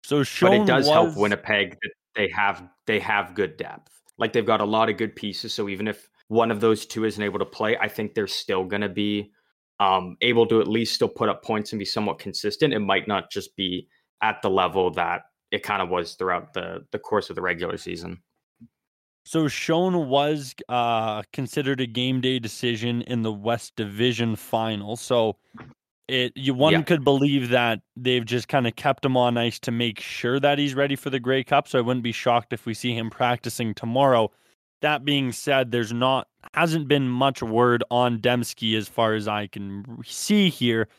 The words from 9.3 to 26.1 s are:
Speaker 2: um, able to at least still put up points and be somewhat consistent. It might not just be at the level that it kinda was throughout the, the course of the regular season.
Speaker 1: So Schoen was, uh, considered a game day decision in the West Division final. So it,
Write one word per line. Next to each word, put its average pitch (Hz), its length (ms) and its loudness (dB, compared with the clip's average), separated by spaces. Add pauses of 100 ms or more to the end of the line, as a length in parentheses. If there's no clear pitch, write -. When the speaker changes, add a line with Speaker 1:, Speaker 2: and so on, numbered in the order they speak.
Speaker 2:
um, 92 400 0
able 117 260 4
to 113 140 4
at 101 80 2
least 113 260 -2
still 117 140 0
put 110 200 -2
up 95 140 -4
points 107 300 -4
and 113 60 -6
be 101 60 -6
somewhat 104 340 -4
consistent. 107 560 -2
It 110 60 0
might 98 280 0
not 98 220 -2
just - 260 -10
be 90 320 -6 (320)
at 107 220 0
the 101 80 0
level 92 420 2
that 87 300 -2 (280)
it 101 140 -4
kinda 98 220 0
was 87 280 -4
throughout 90 380 -4
the, 87 400 -10
the 104 60 -6
course - 320 -2
of 90 60 -8
the 92 60 -6
regular 87 340 -4
season. 87 460 -10 (1000)
Speaker 1:
So 160 240 0
Schoen 170 600 0
was, 143 460 0 (140)
uh, 113 540 0 (100)
considered 135 480 -2
a 127 60 -2
game 123 340 -2
day 127 180 0
decision 120 640 -4
in 120 200 -4
the 110 100 -2
West 110 440 -4
Division 110 600 0
final. 110 600 -4
So 113 400 0 (720)
it, 127 280 0